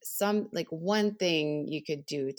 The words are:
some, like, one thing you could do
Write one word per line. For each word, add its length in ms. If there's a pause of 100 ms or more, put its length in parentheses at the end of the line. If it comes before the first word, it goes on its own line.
some, 480
like, 180
one 460
thing 520
you 160
could 220
do 320